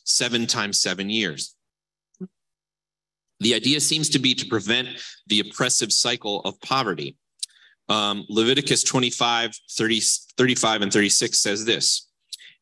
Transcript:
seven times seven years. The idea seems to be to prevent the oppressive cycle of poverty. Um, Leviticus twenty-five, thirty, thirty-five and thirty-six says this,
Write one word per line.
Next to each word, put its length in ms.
seven 420
times 340
seven 300
years. 440
The 140
idea 260
seems 300
to 80
be 180
to 100
prevent 420
the 140
oppressive 520
cycle 480
of 220
poverty. 540
Um, 400
Leviticus 520
twenty-five, 680
thirty, 280
thirty-five 420
and 100
thirty-six 480
says 280
this, 420